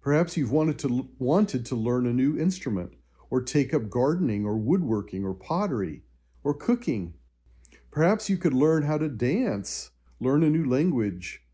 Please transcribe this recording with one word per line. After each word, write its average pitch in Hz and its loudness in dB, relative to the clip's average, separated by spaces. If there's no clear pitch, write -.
Perhaps 156 2
you've 127 0
wanted 156 2
to, 127 -2
wanted 135 2
to 131 -4
learn 123 0
a 120 0
new 135 2
instrument, 123 -2
or 127 2
take 131 0
up 113 -2
gardening, 123 0
or 107 -2
woodworking, 110 -2
or 95 -4
pottery, 135 -4
or 143 0
cooking. 127 -4
Perhaps 180 2
you 190 2
could 147 2
learn 151 4
how 151 0
to 156 -2
dance, 127 -2
learn 139 2
a 156 4
new 160 2
language. 123 0